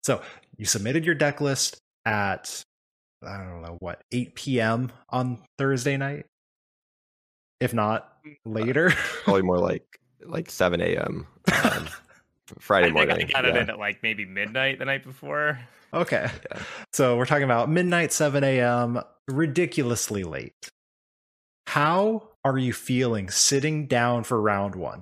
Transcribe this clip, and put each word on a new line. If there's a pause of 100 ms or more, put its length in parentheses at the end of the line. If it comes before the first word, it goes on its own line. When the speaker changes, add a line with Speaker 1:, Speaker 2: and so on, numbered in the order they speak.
Speaker 1:
So (380)
you
submitted
your
deck
list (260)
at, (640)
I
don't
know,
what, (100)
eight
P
M (160)
on (140)
Thursday
night? (1300)
If
not, (140)
Speaker 2:
Mm,
Speaker 1:
later?
<laughs>
Speaker 3:
Probably
more
like, (340)
like,
seven
A
M, (380)
um, (320)
<laughs>
Friday
Speaker 2:
I
think
Speaker 3:
morning.
Speaker 2:
I
got
it
Speaker 3:
Yeah.
Speaker 2:
in
at,
like,
maybe
midnight
the
night
before. (360)
Speaker 1:
Okay. (240)
Speaker 3:
Yeah. (300)
Speaker 1:
So
we're
talking
about
midnight,
seven
A
M, (280)
ridiculously
late. (1000)
How (160)
are
you
feeling
sitting
down
for
round
one?